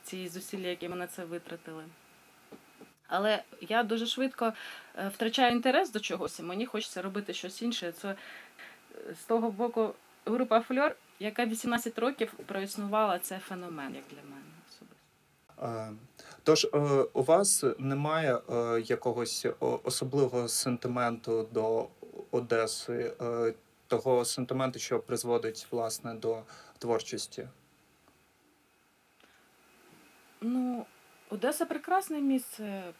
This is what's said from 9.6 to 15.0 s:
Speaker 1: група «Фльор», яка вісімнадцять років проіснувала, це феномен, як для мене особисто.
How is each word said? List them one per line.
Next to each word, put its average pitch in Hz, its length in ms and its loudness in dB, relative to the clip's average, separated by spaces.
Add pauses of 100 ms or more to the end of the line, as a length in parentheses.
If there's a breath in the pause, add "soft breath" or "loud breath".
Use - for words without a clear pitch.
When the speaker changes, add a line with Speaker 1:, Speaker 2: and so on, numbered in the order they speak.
Speaker 1:
група 233 360 4
«Фльор», 262 340 2 (240)
яка 214 260 0
вісімнадцять 233 540 -2
років 233 340 0 (120)
проіснувала, 202 760 0
це 190 200 -6
феномен, 175 560 -8
як 139 140 -14
для 143 200 -18
мене 139 160 -18 (240)
особисто. - 260 -20 (680)